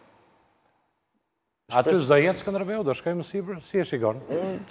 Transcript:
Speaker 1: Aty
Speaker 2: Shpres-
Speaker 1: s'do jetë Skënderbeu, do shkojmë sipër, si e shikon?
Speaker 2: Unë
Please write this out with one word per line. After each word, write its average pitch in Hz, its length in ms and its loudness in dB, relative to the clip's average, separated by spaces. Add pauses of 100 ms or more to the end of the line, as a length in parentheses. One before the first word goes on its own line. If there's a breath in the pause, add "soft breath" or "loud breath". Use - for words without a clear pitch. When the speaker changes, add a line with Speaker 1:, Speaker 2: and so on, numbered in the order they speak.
(1700)
Speaker 1:
Aty 127 200 4
Speaker 2:
Shpres- 175 140 4
Speaker 1:
s'do 143 120 6
jetë 170 240 4
Skënderbeu, 196 440 -4
do 139 120 0
shkojmë 170 280 -4
sipër, 190 360 -8
si - 200 -2
e 165 40 0
shikon? 113 440 0
Speaker 2:
Unë 180 240 -4 (180)